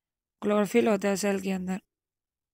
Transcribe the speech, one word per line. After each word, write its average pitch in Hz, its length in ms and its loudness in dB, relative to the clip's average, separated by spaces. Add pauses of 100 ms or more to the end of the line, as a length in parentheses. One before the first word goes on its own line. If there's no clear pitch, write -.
(420)
क्लोरोफिल 208 460 2
होता 202 200 2
है 202 80 0
सेल 196 240 -2
के 190 120 -6
अंदर। 185 280 -6 (720)